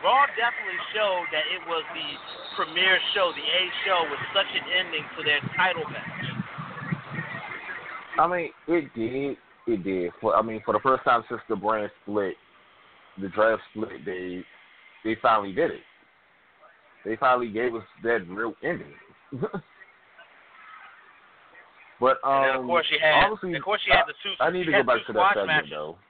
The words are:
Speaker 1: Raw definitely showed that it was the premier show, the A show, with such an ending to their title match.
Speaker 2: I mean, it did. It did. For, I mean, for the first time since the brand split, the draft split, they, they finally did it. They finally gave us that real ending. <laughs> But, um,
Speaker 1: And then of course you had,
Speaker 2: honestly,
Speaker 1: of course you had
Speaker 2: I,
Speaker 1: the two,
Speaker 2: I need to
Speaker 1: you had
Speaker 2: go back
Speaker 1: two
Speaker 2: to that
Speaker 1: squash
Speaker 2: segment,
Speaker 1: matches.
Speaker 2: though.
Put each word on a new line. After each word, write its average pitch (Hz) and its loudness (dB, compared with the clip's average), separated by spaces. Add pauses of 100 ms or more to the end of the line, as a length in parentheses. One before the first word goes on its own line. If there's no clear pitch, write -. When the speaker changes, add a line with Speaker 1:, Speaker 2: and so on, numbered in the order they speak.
Speaker 1:
Raw 262 6
definitely 226 -2 (100)
showed 202 0
that 151 0
it 180 -10
was 160 -4
the 151 -8 (500)
premier 180 2 (160)
show, 185 2
the 143 -8
A 180 2 (240)
show, 180 4
with 139 -6 (160)
such 196 2 (100)
an - -10 (100)
ending 170 -2 (100)
to 160 -8
their 147 2 (160)
title 175 2
match. - -10 (1900)
Speaker 2:
I 160 6
mean, 175 0 (180)
it 160 2
did. 123 -2 (320)
It 110 0
did. 90 0 (100)
For, 107 4
I 104 6
mean, 110 -4
for 110 0
the 107 4
first 131 2
time 120 4
since 113 -6
the 113 0
brand 104 -2 (100)
split, 101 -2 (840)
the 95 -6
draft 107 4 (120)
split, 78 -8
they, 92 -8 (600)
they 110 0
finally 107 2
did 135 0
it. - -10 (1200)
They 110 -4
finally 123 4
gave 117 0
us 110 -6 (200)
that 113 2
real 107 -4 (100)
ending. 147 -6 (400)
<laughs> 131 -6 (2500)
But, 127 4
um, 139 4
Speaker 1:
And - -
then 131 0
of 127 -6
course 160 2
you 151 2
had, 156 6
Speaker 2:
honestly, 190 -2
Speaker 1:
of 143 -4
course 202 0
you 226 6
had 226 6
Speaker 2:
I, - -4
Speaker 1:
the - -14
two, 196 -8 (100)
Speaker 2:
I 160 4
need 180 -2
to 156 0
Speaker 1:
you 170 4
had 202 4
Speaker 2:
go 123 2
back - -10
Speaker 1:
two 120 -6
Speaker 2:
to - -
that 147 6
Speaker 1:
squash 202 4
Speaker 2:
segment, 151 2
Speaker 1:
matches. - -10
Speaker 2:
though. 76 -8 (140)